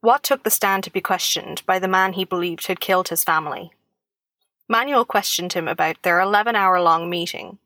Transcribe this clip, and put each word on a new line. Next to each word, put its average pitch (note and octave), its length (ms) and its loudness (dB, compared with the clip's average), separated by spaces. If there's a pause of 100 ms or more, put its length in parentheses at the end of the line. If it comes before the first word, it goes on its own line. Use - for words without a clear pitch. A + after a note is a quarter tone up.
Watt B3 200 4
took - 220 -2
the G#3+ 60 -2
stand G3 340 0
to - 80 -12
be F#3+ 80 -4
questioned - 640 -4
by F#3 140 0
the F#3 80 -2
man F#3+ 240 2
he F#3 140 -4
believed F3 420 -4
had F3+ 140 -4
killed F#3 260 0
his - 160 -4
family. D#3+ 480 -2 (960)
Manuel B3 380 0
questioned F3+ 480 -2
him E3+ 120 -4
about E3 360 -2
their F3 180 2
eleven-hour-long F#3 880 2
meeting. F3 560 -8